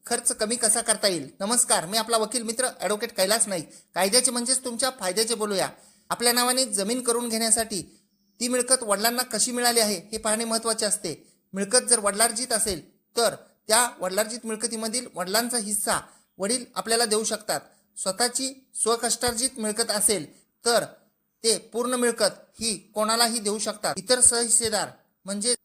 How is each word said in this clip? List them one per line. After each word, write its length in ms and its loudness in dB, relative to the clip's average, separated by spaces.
खर्च 260 0
कमी 240 -2
कसा 260 2
करता 260 0
येईल? 200 0
नमस्कार, 460 2
मी 120 -2
आपला 200 2
वकील 260 0
मित्र 240 -2
ॲडव्होकेट 320 -2
कैलास 360 2
नाईक. 220 -6
कायद्याचे 360 2
म्हणजेच 340 -2
तुमच्या 240 0
फायद्याचे 360 0
बोलूया. 320 0
आपल्या 240 0
नावाने 320 2
जमीन 360 -2
करून 280 0
घेण्यासाठी 520 0
ती 80 -2
मिळकत 360 0
वडिलांना 400 0
कशी 280 -2
मिळाली 280 2
आहे, 180 2
हे 60 -6
पाहणे 280 -2
महत्त्वाचे 400 -2
असते. 300 -2
मिळकत 360 0
जर 100 6
वडिलार्जित 540 0
असेल, 280 0
तर 180 2
त्या 220 4
वडिलार्जित 460 -2
मिळकतीमधील 680 -4
वडिलांचा 420 -2
हिस्सा 420 -2
वडील 280 -2
आपल्याला 300 2
देऊ 180 2
शकतात. 380 -4
स्वतःची 560 -2
स्वकष्टार्जित 840 0
मिळकत 320 -2
असेल, 340 0
तर 180 4
ते 140 4
पूर्ण 360 -4
मिळकत 460 0
ही 180 -4
कोणालाही 440 2
देऊ 200 -2
शकतात. 380 -4
इतर 220 2
सहहिस्सेदार 680 4
म्हणजे 400 -2